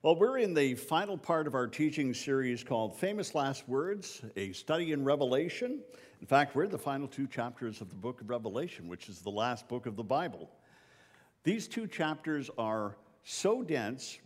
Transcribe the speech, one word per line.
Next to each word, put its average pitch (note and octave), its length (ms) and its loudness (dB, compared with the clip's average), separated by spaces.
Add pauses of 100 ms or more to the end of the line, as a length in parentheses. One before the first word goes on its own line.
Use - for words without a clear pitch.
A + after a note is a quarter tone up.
Well, D#3+ 140 8
we're A#3 200 6
in G#3+ 160 2
the C#3 220 6
final F3 420 0
part D#3+ 300 2
of C#3+ 80 -2
our B2 120 4
teaching D3 460 0
series B2+ 500 0
called A2 320 0
Famous G3+ 400 -2
Last C3+ 320 0
Words, F3 540 -2 (160)
a G2 160 -2
study D#3+ 400 0
in C#3+ 100 0
Revelation. D3 800 2 (400)
In - 60 -12
fact, C#3+ 280 6
we're D3+ 100 4
in G#3 60 -2
the E3+ 80 -4
final C#3 300 -4
two C3+ 180 -4
chapters A#2+ 540 -4
of G2+ 80 -10
the F2 60 -14
book A#2 260 -6
of G#2+ 80 -12
Revelation, A2+ 580 -4
which E2+ 220 -10
is F2+ 120 -14
the F#2+ 100 -4
last A#2 360 -2
book A#2+ 200 -6
of A2 100 -6
the A2 80 -6
Bible. A2+ 460 -2 (920)
These G#3 260 2
two A3+ 180 -4
chapters D#3 720 -2
are G#2+ 400 0 (240)
so - 400 0
dense B2+ 640 -4